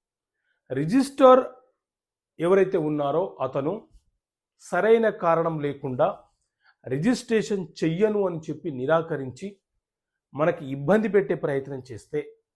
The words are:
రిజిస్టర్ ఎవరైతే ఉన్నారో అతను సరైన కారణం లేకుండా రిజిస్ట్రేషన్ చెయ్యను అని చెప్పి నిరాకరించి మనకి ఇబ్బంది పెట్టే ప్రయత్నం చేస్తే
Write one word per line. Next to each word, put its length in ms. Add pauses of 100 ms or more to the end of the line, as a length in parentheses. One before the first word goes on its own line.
(720)
రిజిస్టర్ 720 (960)
ఎవరైతే 380
ఉన్నారో 460 (180)
అతను 320 (880)
సరైన 500
కారణం 500
లేకుండా 480 (800)
రిజిస్ట్రేషన్ 800 (160)
చెయ్యను 440
అని 120
చెప్పి 320
నిరాకరించి 800 (840)
మనకి 320
ఇబ్బంది 440
పెట్టే 260
ప్రయత్నం 560
చేస్తే 300 (340)